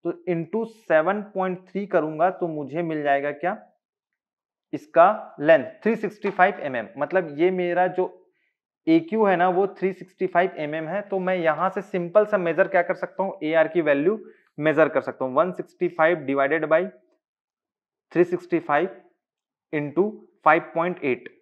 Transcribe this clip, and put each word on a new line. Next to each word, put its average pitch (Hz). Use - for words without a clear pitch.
तो 170
into 170
सेवन 190
पॉइंट 185
थ्री 196
करूंगा 156
तो 185
मुझे 151
मिल 160
जाएगा 143
क्या? 175
इसका 175
लेंथ 147
थ्री 220
सिक्सटी 202
फ़ाइव 185
एमएम। 123
मतलब 156
ये 175
मेरा 180
जो 180
एक्यू 165
है 190
ना, 175
वो 185
थ्री 196
सिक्सटी -
फ़ाइव 180
एमएम 156
है। 190
तो 202
मैं 185
यहां 165
से 190
सिंपल 185
सा 208
मेजर 170
क्या 175
कर 175
सकता -
हूँ? 196
एआर 156
की 175
वैल्यू 151
मेजर 151
कर 139
सकता 131
हूँ। 127
वन 170
सिक्सटी -
फ़ाइव 165
divided 139
by 160
three 170
sixty 175
five 151
into 151
five 160
point 175
eight। 123